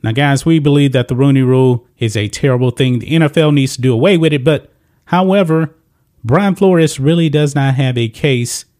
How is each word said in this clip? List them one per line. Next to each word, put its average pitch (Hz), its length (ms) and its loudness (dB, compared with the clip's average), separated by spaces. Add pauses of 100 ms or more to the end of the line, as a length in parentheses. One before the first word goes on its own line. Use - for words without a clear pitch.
Now, 113 100 -4
guys, 139 320 0
we 165 140 2
believe 143 340 2
that 123 160 -2
the 127 80 -4
Rooney 135 240 2
Rule 127 460 0 (100)
is 113 180 -4
a 104 140 -4
terrible 127 420 -2
thing. 127 280 -2
The - 160 -6
N 165 80 2
F 147 160 0
L 151 140 2
needs 139 240 0
to - 40 -12
do 127 100 0
away 165 280 2
with 160 160 0
it. 131 100 -4
But, 147 260 -2 (360)
however, 175 680 0 (480)
Brian 175 320 0
Flores 170 460 0
really 165 300 0
does 143 240 0
not 135 220 0
have 131 200 -2
a 117 140 -2
case 123 560 -4 (140)